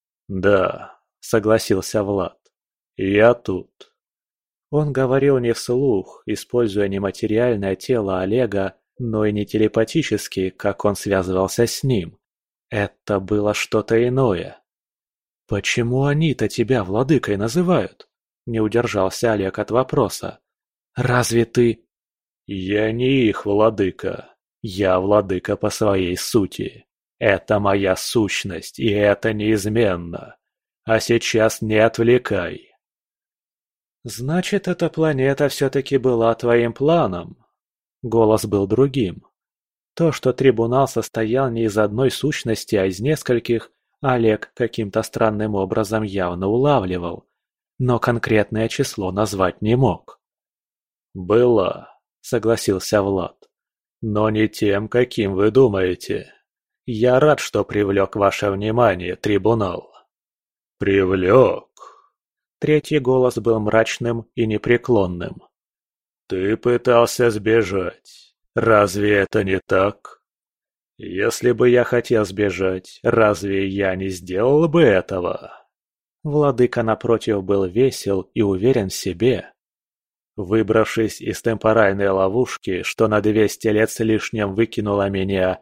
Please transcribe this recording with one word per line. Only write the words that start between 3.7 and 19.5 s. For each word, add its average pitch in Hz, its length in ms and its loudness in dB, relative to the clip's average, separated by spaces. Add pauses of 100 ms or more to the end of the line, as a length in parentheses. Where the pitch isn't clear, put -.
Он 147 220 -2
говорил 135 460 2
не 120 140 0
вслух, 123 720 -2
используя 104 640 -2
не 98 100 -4
материальное 101 800 -2
тело 98 440 -2
Олега, 98 560 -2 (220)
но 110 260 -2
и 107 80 0
не 104 140 -4
телепатически, 107 1040 -2
как - 340 -6
он 101 120 0
связывался 95 720 0
с - 160 -8
ним. 117 360 -4 (500)
Это 101 520 -4
было 104 340 -2
что-то 113 520 0
иное. 123 540 -2 (840)
«Почему 120 580 -2
они-то 143 440 0
тебя 117 340 0
владыкой 113 540 0
называют?» — 135 720 -2 (380)
не 113 140 -2
удержался 110 720 0
Олег 98 260 -2